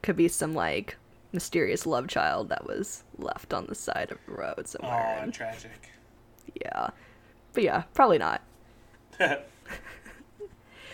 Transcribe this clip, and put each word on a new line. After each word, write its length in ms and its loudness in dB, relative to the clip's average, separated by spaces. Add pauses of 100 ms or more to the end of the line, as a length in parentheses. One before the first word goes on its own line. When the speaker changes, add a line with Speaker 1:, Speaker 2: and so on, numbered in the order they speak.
Speaker 1:
could 160 2
be 100 8
some, 260 0
like, 440 -2 (340)
mysterious 540 0
love 240 0
child 400 0
that 180 -4
was 360 -6 (140)
left 360 -6
on 140 -4
the 80 -6
side 360 -4
of 140 -10
the 80 -12
road 340 -6
somewhere 240 -6 (280)
Speaker 2:
Aw, 40 -6
Speaker 1:
and 100 -4
Speaker 2:
tragic. 560 -10 (720)
Speaker 1:
Yeah. 280 -4 (640)
But 100 4
yeah, 200 4 (100)
probably 240 8
not. 240 2 (760)
Speaker 2:
<laughs> 40 0 (1700)